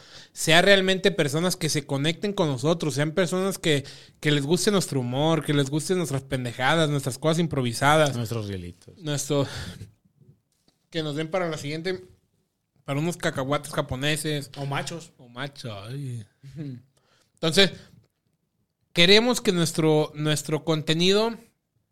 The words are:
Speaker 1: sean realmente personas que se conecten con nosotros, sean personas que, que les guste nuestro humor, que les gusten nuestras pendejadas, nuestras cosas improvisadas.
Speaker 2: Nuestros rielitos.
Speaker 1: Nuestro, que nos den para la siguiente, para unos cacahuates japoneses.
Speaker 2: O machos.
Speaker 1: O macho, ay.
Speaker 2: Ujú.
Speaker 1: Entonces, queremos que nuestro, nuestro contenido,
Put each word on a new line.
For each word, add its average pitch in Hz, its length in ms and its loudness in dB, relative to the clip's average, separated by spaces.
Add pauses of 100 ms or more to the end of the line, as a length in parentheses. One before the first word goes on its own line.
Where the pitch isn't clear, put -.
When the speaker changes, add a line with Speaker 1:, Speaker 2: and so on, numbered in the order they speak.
(340)
Speaker 1:
sean 165 300 6
realmente 190 460 4
personas 160 460 0
que 156 140 -4
se 147 180 -2
conecten 165 460 -2
con 175 160 0
nosotros, 143 440 0
sean 147 200 -2
personas 185 440 0
que, 147 260 0 (360)
que 151 100 0
les 147 160 2
guste 170 240 2
nuestro 180 300 0
humor, 147 440 0
que 151 120 -2
les 139 160 2
gusten 156 260 -2
nuestras 139 240 -2
pendejadas, 135 680 0
nuestras 139 260 -4
cosas 160 220 0
improvisadas. 139 760 2
Speaker 2:
Nuestros 117 320 -6
rielitos. 92 520 -12
Speaker 1:
Nuestro, 147 480 -2 (1400)
que 165 100 -4
nos 151 140 -4
den 156 160 -6
para 180 180 -2
la 156 80 -6
siguiente, 165 480 -8 (800)
para 139 140 -4
unos 170 180 -4
cacahuates 147 560 -4
japoneses. 147 840 -4
Speaker 2:
O 139 100 -6
machos. 160 500 -8
Speaker 1:
O 127 100 -20
macho, 120 560 -12
ay. 123 400 -10 (300)
Speaker 2:
Ujú. 139 240 -12 (560)
Speaker 1:
Entonces, 165 380 2 (1200)
queremos 208 480 6
que 214 100 2
nuestro, 156 640 2
nuestro 151 480 -2
contenido, 175 720 2 (560)